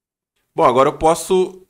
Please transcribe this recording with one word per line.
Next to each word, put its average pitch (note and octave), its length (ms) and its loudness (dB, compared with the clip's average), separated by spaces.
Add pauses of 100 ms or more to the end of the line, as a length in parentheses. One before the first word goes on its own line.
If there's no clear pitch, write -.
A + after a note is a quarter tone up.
(560)
Bom, D#3+ 80 -2
agora C3+ 260 2
eu D3+ 40 -4
posso, D#3+ 760 -2